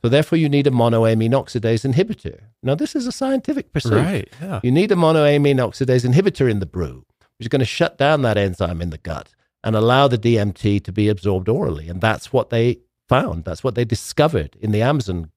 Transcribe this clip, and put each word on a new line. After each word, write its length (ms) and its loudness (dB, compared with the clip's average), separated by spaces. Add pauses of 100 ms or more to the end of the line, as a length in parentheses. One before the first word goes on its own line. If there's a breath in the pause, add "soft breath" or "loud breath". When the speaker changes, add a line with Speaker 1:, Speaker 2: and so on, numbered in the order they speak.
Speaker 1:
So 80 -2
therefore, 300 2
you 100 2
need 200 2
a 20 2
monoamine 600 2
oxidase 520 -2
inhibitor. 540 -2 (240)
Now, 140 -2
this 180 -6
is 140 -4
a 40 -8
scientific 600 -4
pursuit. 220 -2
Speaker 2:
Right, 340 0 (120)
yeah. 220 -8
Speaker 1:
You 80 0
need 220 2
a 40 2
monoamine 600 4
oxidase 520 0
inhibitor 400 2
in 120 0
the 60 -6
brew, 380 -8 (320)
which 100 -12
is 20 -8
gonna 160 0
shut 340 -4
down 240 2
that 160 2
enzyme 420 -2
in 100 -6
the 80 -12
gut 360 -12 (300)
and 100 0
allow 320 4
the 100 2
D 220 2
M 140 -2
T 260 0
to 140 -8
be 160 0
absorbed 400 -2
orally. 400 -4
And 120 -8
that's 320 -2
what 180 -2
they 280 0 (300)
found. 360 0
That's 200 -10
what 100 -2
they 100 0
discovered 760 -2
in 100 -4
the 120 0
Amazon. 540 -2